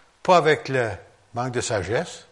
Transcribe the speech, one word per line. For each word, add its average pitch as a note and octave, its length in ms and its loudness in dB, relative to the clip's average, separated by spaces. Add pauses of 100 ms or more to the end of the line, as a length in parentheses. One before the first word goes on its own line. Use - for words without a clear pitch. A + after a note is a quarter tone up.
(240)
Pas F3+ 140 6
avec D3+ 320 2
le B2 200 0 (440)
manque B2 180 -4
de A#2+ 80 -2
sagesse A2 720 -4